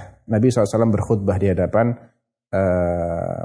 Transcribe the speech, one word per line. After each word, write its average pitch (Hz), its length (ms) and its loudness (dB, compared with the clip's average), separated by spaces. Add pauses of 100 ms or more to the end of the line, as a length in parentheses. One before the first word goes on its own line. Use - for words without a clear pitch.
(300)
Nabi 110 220 4
sallallahu 120 80 0
alaihi 104 160 0
wasallam 113 180 2
berkhutbah 95 460 0
di 101 100 0
hadapan, 92 360 2 (680)
eh, 87 920 -2